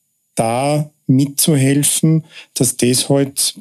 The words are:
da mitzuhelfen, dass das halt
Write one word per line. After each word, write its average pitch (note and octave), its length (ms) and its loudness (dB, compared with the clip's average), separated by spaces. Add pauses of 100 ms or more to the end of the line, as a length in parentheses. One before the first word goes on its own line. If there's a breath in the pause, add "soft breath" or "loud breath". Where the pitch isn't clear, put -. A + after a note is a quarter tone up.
(340)
da C3+ 560 -2 (160)
mitzuhelfen, C#3+ 1200 2 (300 loud breath)
dass - 220 -2
das B2 320 0
halt C#3 520 -2